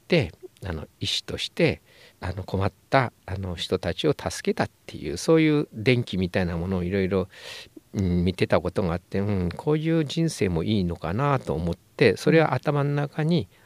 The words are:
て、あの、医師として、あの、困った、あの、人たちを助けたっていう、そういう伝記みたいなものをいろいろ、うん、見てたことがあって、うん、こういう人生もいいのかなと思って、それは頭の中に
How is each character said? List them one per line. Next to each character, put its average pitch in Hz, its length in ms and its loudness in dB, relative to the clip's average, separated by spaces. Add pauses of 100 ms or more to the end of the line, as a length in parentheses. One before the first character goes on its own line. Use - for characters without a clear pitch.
て、 151 240 2 (320)
あ 87 80 -6
の、 78 140 -8 (140)
医 101 60 -6
師 - 180 -4
と - 140 -8
し - 120 -8
て、 151 300 0 (400)
あ 92 120 -6
の、 92 120 -8
困 98 200 -2
っ 101 60 0 (200)
た、 131 240 2 (100)
あ 95 140 -8
の、 90 180 -6
人 - 220 -2
た 85 160 -4
ち - 120 -4
を 147 60 4
助 - 160 -8 (220)
け 226 40 -2
た - 100 0
っ - 60 -4 (160)
て - 120 -14
い 147 120 -6
う、 - 60 -4
そ 165 200 2
う 160 40 6
い 151 200 4
う - 120 -4
伝 120 320 2
記 95 140 -4
み 92 100 2
た 95 140 0
い 87 40 0
な 85 120 -2
も 87 100 -4
の 95 100 0
を 90 60 -2
い 90 60 -4
ろ 101 100 0
い 95 80 0
ろ、 92 200 0 (680)
う 107 60 -2
ん、 87 240 2
見 92 100 2
て 113 120 0
た 90 140 4
こ 90 100 -2
と 104 120 -2
が 85 100 0
あ 87 40 0
っ - 40 -4
て、 - 200 -6
う - 20 0
ん、 98 340 0
こ 151 160 -2
う 156 60 2
い 156 120 -2
う 165 140 2
人 165 240 -2
生 101 220 0
も 85 120 0
い 107 180 0
い 90 40 2
の 85 120 -2
か 80 180 -4
な 135 260 2
と 80 140 -4
思 85 180 -2
っ - 20 -6
て、 - 440 2
そ - 120 0
れ 160 100 6
は 151 120 2
頭 143 320 0
の 143 60 0
中 143 340 -2
に 160 240 0 (180)